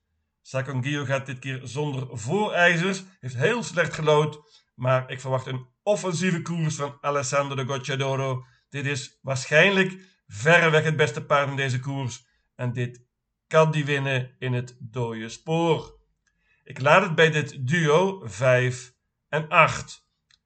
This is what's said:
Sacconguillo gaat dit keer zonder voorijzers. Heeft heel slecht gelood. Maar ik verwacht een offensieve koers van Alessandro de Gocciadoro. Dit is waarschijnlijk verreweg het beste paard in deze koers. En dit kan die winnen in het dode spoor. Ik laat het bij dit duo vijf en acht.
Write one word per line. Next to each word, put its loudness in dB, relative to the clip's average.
Sacconguillo -4
gaat -2
dit -10
keer -10
zonder -8
voorijzers. 0
Heeft -10
heel 0
slecht -2
gelood. 0
Maar 0
ik -10
verwacht -4
een -8
offensieve 0
koers -2
van -8
Alessandro -2
de -2
Gocciadoro. -4
Dit -8
is -8
waarschijnlijk 2
verreweg 4
het 0
beste 0
paard 2
in -6
deze -2
koers. -8
En -6
dit -6
kan 4
die 0
winnen -2
in -4
het -6
dode -8
spoor. -2
Ik -16
laat 6
het -2
bij 4
dit -4
duo 2
vijf 0
en -4
acht. 2